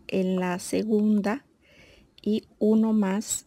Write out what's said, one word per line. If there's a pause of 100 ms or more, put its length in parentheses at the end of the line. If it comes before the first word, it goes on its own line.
en
la
segunda (800)
y (140)
uno
más